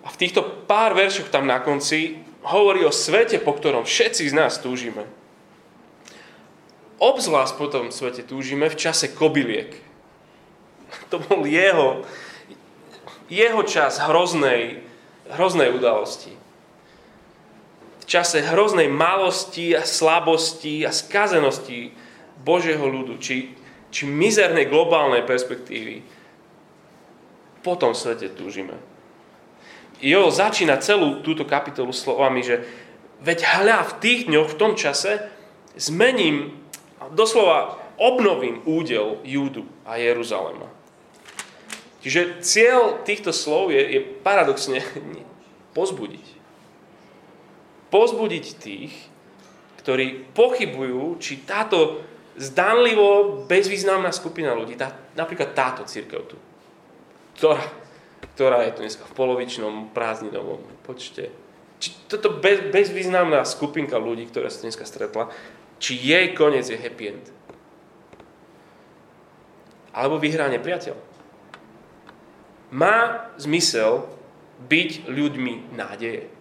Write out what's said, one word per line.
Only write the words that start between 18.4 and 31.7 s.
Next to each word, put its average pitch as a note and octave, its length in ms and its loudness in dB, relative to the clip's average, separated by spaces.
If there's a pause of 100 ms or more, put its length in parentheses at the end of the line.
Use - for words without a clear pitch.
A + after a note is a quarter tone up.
hroznej F3 480 4
malosti E3+ 880 0
a D#3+ 60 0
slabosti D#3+ 1040 0
a - 80 -4
skazenosti C#3 960 0 (480)
Božieho D#3 460 0
ľudu, B2+ 320 -6
či, C3 340 -6 (380)
či - 160 -6
mizernej E3 640 2
globálnej D3+ 560 4
perspektívy. A#2+ 800 -6 (1600)
Po F3+ 80 0
tom B2 240 0
svete A2+ 320 -6
túžime. F#2+ 480 -12 (1200)
Joel D#3+ 320 4
začína F3 480 2
celú E3+ 420 2
túto D#3 220 -4
kapitolu C#3 480 -2